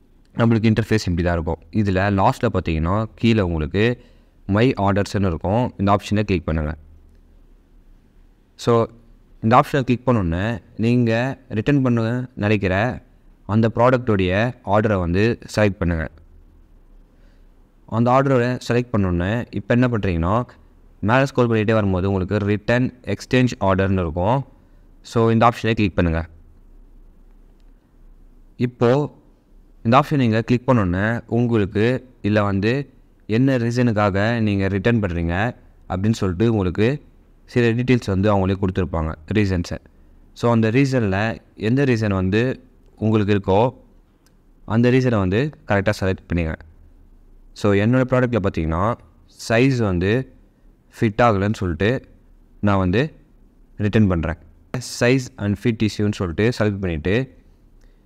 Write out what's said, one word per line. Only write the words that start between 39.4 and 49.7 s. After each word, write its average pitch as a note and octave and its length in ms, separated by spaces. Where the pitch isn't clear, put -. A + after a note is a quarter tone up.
So, - 160
அந்த A2+ 200
ரீசன்ல B2 440
எந்த C3+ 220
ரீசன் G#2+ 280
வந்து F#2 220
உங்களுக்கு G#2+ 320
இருக்கோ G2 240
அந்த A#2+ 200
ரீசனை B2+ 280
வந்து F#2+ 180
கரெக்டா G#2+ 320
செலக்ட் F#2+ 300
பண்ணுங்க. E2 240
So, G#2+ 80
என்னோட B2+ 260
ப்ராடக்ட்ல B2 360
பார்த்தீங்கன்னா, E2 360
சைஸ் B2+ 320